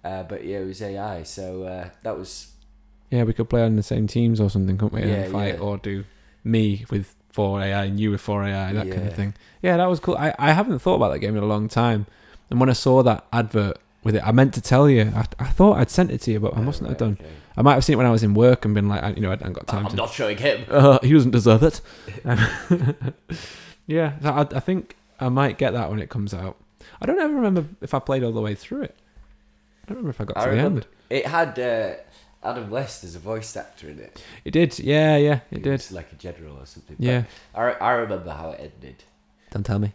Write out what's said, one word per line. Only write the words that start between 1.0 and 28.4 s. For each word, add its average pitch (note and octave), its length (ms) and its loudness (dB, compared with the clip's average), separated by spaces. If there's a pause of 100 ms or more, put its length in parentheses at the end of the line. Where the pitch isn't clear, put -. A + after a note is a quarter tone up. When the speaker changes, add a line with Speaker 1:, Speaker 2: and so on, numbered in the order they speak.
Speaker 1:
So, F#2 400 -12
uh, F#2 260 -12 (140)
that G#2+ 140 -8
was - 340 -16 (580)
Speaker 2:
Yeah, A#2+ 140 0
we A2 80 0
could A2 180 -2
play A#2 140 2
on A2 140 2
the G#2 60 0
same A2+ 240 -2
teams A2+ 340 2
or G2+ 80 2
something, F#2+ 280 0
couldn't G#2 160 -2
we? A2 100 -4
And G#2 60 0
Speaker 1:
Yeah, G2 220 -2
Speaker 2:
fight G2+ 240 -2
Speaker 1:
yeah. - 60 -10
Speaker 2:
or G2+ 160 -6
do G2 260 -8 (400)
me A2 460 0
with G#2 260 -6 (160)
four G2 300 -2
A G2 120 -2
I G2+ 120 -2
and G2 120 -4
you G#2+ 140 0
with G2+ 100 -2
four G2+ 220 -4
A G2+ 100 -2
I, G2 200 -4
that G#2 160 -4
kind F#2+ 140 -4
of - 20 -6
Speaker 1:
Yeah. G2+ 80 -4
Speaker 2:
thing. G2+ 200 -4 (280)
Yeah, F3+ 160 2
that F3+ 120 2
was E3+ 120 0
cool. - 160 -2
I, D3+ 200 -2
I D#3+ 140 4
haven't F#3 280 2
thought F3+ 160 2
about G2 180 2
that C#2+ 60 -4
game G#2+ 180 -2
in G2+ 60 -2
a G#2 40 0
long G#2 220 -2
time. A2+ 380 0 (420)
And B2 100 0
when C3 100 6
I B2+ 40 4
saw C3 300 4
that A2 280 2
advert A2 460 0 (260)
with G#2+ 120 2
it, G#2 100 2
I A2 60 2
meant C3 220 6
to E3+ 80 -8
tell C#3 280 6
you. A2 240 4
I, A2 120 0 (120)
I B2+ 100 -6
thought G3+ 320 6
I'd - 100 2
sent - 220 2
it A#2+ 100 -4
to A#2 100 -2
you, G#2+ 80 0
but G#2+ 160 -2
I - 40 0
Speaker 1:
Oh, - 20 0
Speaker 2:
mustn't C#3+ 260 -2
have C#3 140 -4
Speaker 1:
right, G#2 160 0
Speaker 2:
done. - 20 -
Speaker 1:
okay. D#2 100 -18 (280)
Speaker 2:
I - 40 0
might C#3 120 8
have C3 100 4
seen D#3 120 4
it - 20 2
when B2+ 80 4
I A#2+ 60 6
was A2 120 4
in G2+ 120 2
work A#2+ 280 6
and G#2+ 100 0
been G#2 140 2
like, G2+ 160 -2
I, G#2 60 -2
you F#2+ 120 -6
know, G2+ 80 0
I - 20 0
hadn't F#2 200 -6
got - 160 -10
time G#2 180 -4
Speaker 1:
"I'm - 60 -4
Speaker 2:
to G2 60 -6
Speaker 1:
not A2+ 140 -4
showing G#2+ 260 -4
him." A#2+ 320 0
Speaker 2:
Uh, C#3 320 8
he B2+ 100 4
doesn't C3 200 6
deserve A2 320 6
it. - 180 2 (420)
<laughs> B2 880 0 (720)
Yeah, D#3 340 0
so D3 80 0
I, C#3 120 0
I C#3 180 -2
think - 360 -4 (240)
I B2+ 100 -2
might C3 280 0
get C3 160 0
that A2 160 -2
when G#2+ 100 -4
it D#2+ 100 -8
comes G2+ 240 -6
out. F#2 240 -10 (440)
I - 40 -6
don't D#4+ 140 0
ever D4+ 140 0
remember G3 320 0 (160)
if - 120 -8
I C#3 60 -2
played C3+ 240 -2
all A#2 80 -2
the A2 100 -4